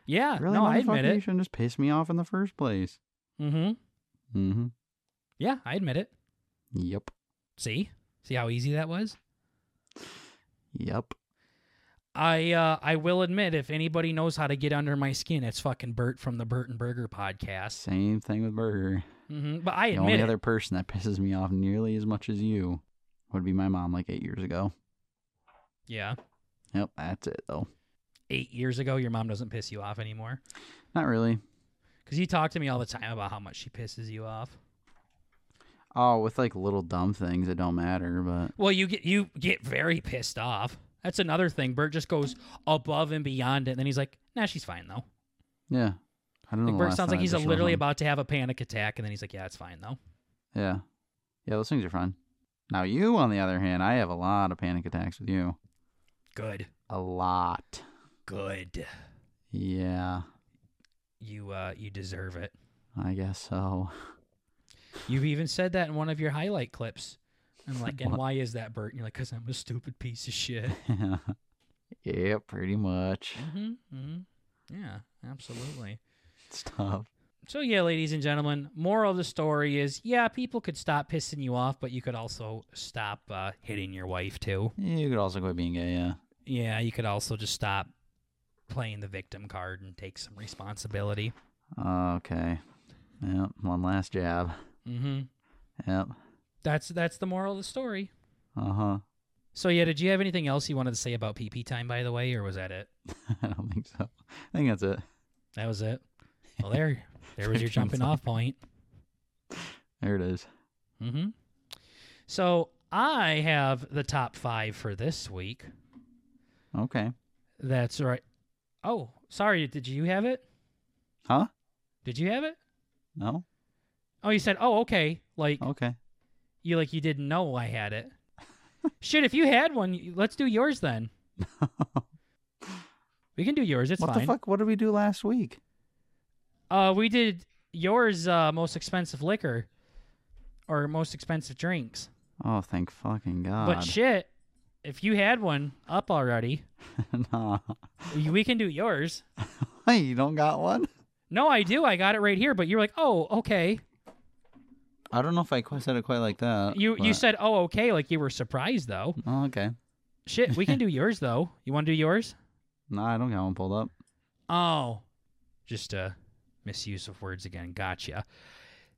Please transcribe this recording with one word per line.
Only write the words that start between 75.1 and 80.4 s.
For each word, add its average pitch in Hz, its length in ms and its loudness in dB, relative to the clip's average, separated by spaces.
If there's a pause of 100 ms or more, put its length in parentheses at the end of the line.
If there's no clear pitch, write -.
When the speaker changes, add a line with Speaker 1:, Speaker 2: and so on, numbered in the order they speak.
Speaker 1:
absolutely. 123 680 -12 (500)
Speaker 2:
It's - 140 -14
tough. 101 440 -4 (420)
Speaker 1:
So, 294 120 -6
yeah, 226 220 4
ladies 160 300 2
and 151 100 -2
gentlemen, 147 540 0
moral 202 340 2
of 185 60 2
the 180 80 0
story 147 560 0
is, 143 240 -2
yeah, 233 240 4
people 247 320 -4